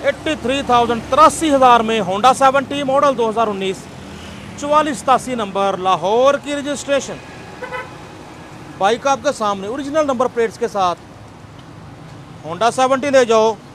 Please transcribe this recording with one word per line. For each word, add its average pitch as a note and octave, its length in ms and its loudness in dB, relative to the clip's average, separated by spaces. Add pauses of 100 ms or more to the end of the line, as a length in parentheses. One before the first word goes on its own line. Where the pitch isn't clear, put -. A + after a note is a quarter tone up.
एटी D4 340 -2
थ्री C4+ 260 -2
थाउजेंड, A#3+ 400 2
तिरासी D4+ 460 4
हज़ार B3+ 340 6
में A3 180 0
Honda G3 340 4
सेवेंटी C4+ 500 2
मॉडल C#4 300 2
दो A3+ 140 0
हज़ार A3 200 0
उन्नीस, F#3+ 340 -4 (760)
चवालीस D4 400 0
सतासी B3+ 360 0
नंबर, G3 440 -2
लाहौर G3 580 2
की C#4+ 180 -6
रजिस्ट्रेशन। C#4 640 -4 (1600)
Bike G#3+ 280 0
आपके C4+ 260 0
सामने G3+ 360 -2
original C#4+ 380 -2
number B3+ 220 0
plates A3+ 280 -2
के A#3 120 -4
साथ F3+ 260 0 (1500)
Honda F3+ 280 2
seventy C4 360 2
ले C4 160 6
जाओ। A3 300 4 (200)